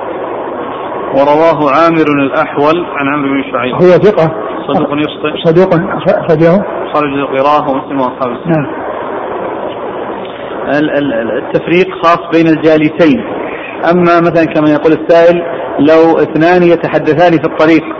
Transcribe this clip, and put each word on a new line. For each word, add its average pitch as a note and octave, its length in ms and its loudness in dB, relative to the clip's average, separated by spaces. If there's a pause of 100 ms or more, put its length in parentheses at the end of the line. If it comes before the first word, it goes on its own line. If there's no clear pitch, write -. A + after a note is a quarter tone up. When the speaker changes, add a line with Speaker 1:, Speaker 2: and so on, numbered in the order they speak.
(1160)
Speaker 1:
ورواه D3 560 2
عامر D#3+ 360 2 (180)
الأحول D3+ 600 0 (120)
عن C#3 160 -2
عمرو C#3+ 200 -2
بن C#3 180 -2
شعيب. B2 240 -4
Speaker 2:
هو F3 280 4
ثقة. E3 280 2 (360)
Speaker 1:
صدوق D3 220 -2
يخطئ. D3 420 -4 (140)
Speaker 2:
صدوق F3+ 300 4
أخ-، F3+ 400 0 (100)
أخرجه. E3 380 4 (300)
Speaker 1:
خرج C#3 460 -2
قراءه D3 240 2
مسلم C#3 380 -4
وأصحاب B2+ 300 -4
السنة. E3 260 -2
Speaker 2:
نعم. - 260 -6 (1900)
Speaker 1:
ال-، D3 280 -2
ال-، C#3+ 160 -2
ال-، A2+ 320 -4
التفريق F3 420 0 (160)
خاص E3+ 160 4 (140)
بين E3 140 4
الجالسين. D#3 720 2 (720)
أما F3 280 4
مثلا E3 260 2
كما D3+ 240 0
يقول D3+ 240 2
السائل، E3+ 420 4 (440)
لو D#3+ 380 4
اثنان E3 460 2
يتحدثان D#3 680 2
في D#3+ 140 2
الطريق D#3+ 360 2 (180)